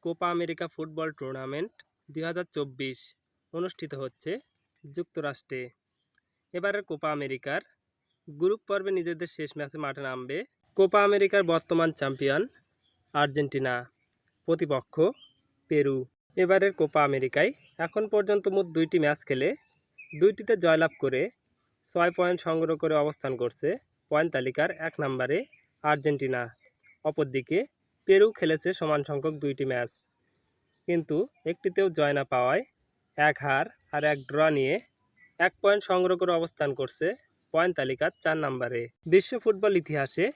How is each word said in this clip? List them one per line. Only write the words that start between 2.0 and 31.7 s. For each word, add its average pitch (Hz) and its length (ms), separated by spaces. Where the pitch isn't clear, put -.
দুই 151 140
হাজার 170 280
চব্বিশ 135 460
অনুষ্ঠিত 170 420
হচ্ছে 135 360
যুক্তরাষ্ট্রে। 143 760
এবারের 202 300
কোপা 160 280
আমেরিকার 143 480
গ্রুপ 175 380
পর্বে 196 240
নিজেদের 170 460
শেষ 151 200
ম্যাচে 147 220
মাঠে 139 240
নামবে 131 360
কোপা 196 280
আমেরিকার 202 400
বর্তমান 165 520
চ্যাম্পিয়ন 139 460
আর্জেন্টিনা, 139 600
প্রতিপক্ষ 156 460
পেরু। 143 260
এবারের 190 380
কোপা 156 300
আমেরিকায় 139 460
এখন 170 300
পর্যন্ত 202 400
মোট 196 260
দুইটি 160 240
ম্যাচ 151 260
খেলে 139 240
দুইটিতে 208 380
জয়লাভ 165 440
করে 131 220
ছয় 175 280
পয়েন্ট 180 260
সংগ্রহ 165 360
করে 156 200
অবস্থান 147 400
করছে 120 320
পয়েন্ট 160 220
তালিকার 135 460
এক 160 220
নম্বরে 135 380
আর্জেন্টিনা। 139 580
অপরদিকে 147 540
পেরু 196 240
খেলেছে 160 400
সমান 151 320
সংখ্যক 147 360
দুইটি 143 300
ম্যাচ, 123 200
কিন্তু 165 280
একটিতেও 180 420